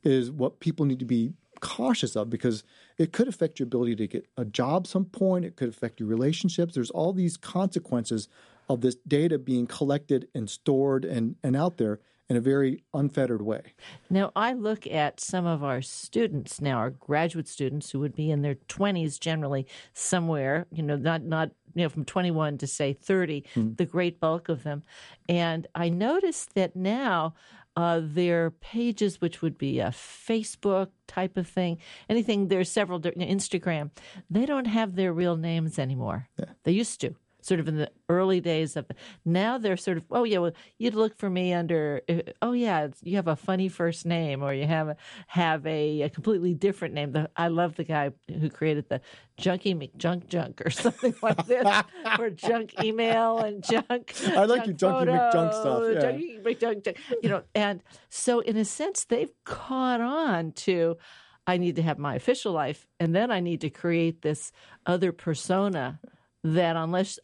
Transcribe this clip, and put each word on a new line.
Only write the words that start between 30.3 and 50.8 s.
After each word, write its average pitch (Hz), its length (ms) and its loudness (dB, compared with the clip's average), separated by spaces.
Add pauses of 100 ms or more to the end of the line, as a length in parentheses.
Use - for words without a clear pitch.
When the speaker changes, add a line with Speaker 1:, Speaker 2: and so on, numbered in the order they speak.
Speaker 2:
type 185 300 -4
of 180 80 0
thing, 175 320 0 (320)
anything, 214 380 2
there's 180 240 2
several, 180 280 0
di-, 165 120 -2
Instagram, 170 800 -2 (380)
they 214 160 2
don't 277 200 0
have 220 300 0
their 190 180 2
real 175 220 2
names 165 420 -2
anymore. 127 520 -4 (100)
Speaker 1:
Yeah. - 60 -6 (180)
Speaker 2:
They 160 80 2
used 220 300 0
to, 127 140 -4 (300)
sort 185 140 2
of 151 80 -2
in 156 100 -2
the 151 140 -2 (180)
early 185 320 4
days 160 340 0
of, 196 100 -4 (380)
now 196 360 2
they're 202 180 0
sort 180 200 -2
of, 165 120 -4
"Oh, 240 140 2
yeah, 208 160 2
well, 170 120 2 (280)
you'd 220 160 0
look 214 220 2
for 202 120 -2
me 180 240 2
under, 160 560 0
uh, 165 100 2 (220)
oh, 240 120 0
yeah, 208 320 2
it's, 139 180 -10
you 175 140 -2
have 185 100 0
a 156 80 2
funny 190 340 0
first 170 360 -2
name, 165 380 0
or 139 100 0
you 139 120 -2
have 156 240 2
a, 151 80 -8 (300)
have 160 400 2
a, 151 360 0
a 147 60 0
completely 180 460 0
different 185 400 0
name." 147 160 -2
The, 151 260 0
I 170 120 2
love 165 260 0
the 170 80 -4
guy 151 280 0 (160)
who 156 220 -2
created 151 400 -2
the 131 100 -2 (380)
Junkie 185 380 0
McJunk 170 520 -4
Junk 156 380 -4
or - 40 0
<laughs> - 140 -2